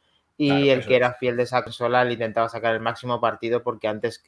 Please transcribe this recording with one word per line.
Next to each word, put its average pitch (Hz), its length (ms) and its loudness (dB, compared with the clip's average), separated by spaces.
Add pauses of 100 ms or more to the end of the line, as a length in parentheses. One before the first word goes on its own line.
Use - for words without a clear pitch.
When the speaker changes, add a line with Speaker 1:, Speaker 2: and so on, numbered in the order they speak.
(360)
Speaker 1:
Y 147 120 0
Speaker 2:
Claro, 139 140 4
Speaker 1:
el 135 180 6
Speaker 2:
eso - 80 -6
Speaker 1:
que 127 60 6
Speaker 2:
es. 120 60 6
Speaker 1:
era 123 140 2
fiel 123 220 -2
de 123 80 0
esa 123 180 0
consola 120 420 0
le 120 100 -2
intentaba 113 340 -2
sacar 113 260 -2
el 110 60 -4
máximo 117 400 -4
partido 117 420 -2
porque 113 260 -4
antes 110 400 -6